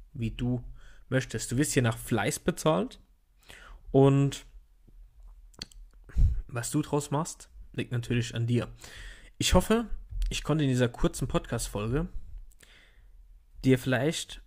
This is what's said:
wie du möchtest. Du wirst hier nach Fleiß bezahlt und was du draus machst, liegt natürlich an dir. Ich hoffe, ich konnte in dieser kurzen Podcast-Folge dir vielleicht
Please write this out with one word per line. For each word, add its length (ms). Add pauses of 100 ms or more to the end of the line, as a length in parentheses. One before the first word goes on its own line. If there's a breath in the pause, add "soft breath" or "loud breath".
(140)
wie 160
du 340 (460 soft breath)
möchtest. 420
Du 60
wirst 160
hier 80
nach 160
Fleiß 420
bezahlt 600 (920 loud breath)
und 540 (2000 loud breath)
was 220
du 140
draus 260
machst, 400 (220)
liegt 200
natürlich 440
an 100
dir. 220 (720 loud breath)
Ich 160
hoffe, 320 (420)
ich 140
konnte 220
in 40
dieser 180
kurzen 400
Podcast-Folge 800 (1600 soft breath)
dir 160
vielleicht 680